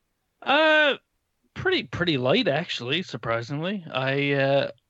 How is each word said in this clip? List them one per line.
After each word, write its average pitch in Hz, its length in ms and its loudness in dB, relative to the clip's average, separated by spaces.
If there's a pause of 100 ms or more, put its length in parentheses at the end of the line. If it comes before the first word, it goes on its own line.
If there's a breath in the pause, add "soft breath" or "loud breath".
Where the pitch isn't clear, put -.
(420)
Uh, 302 520 4 (600)
pretty, 359 300 -2
pretty 170 340 -2
light, 165 300 2
actually, 147 540 -4
surprisingly. 143 920 -6
I, 135 400 0
uh, 139 380 2 (200)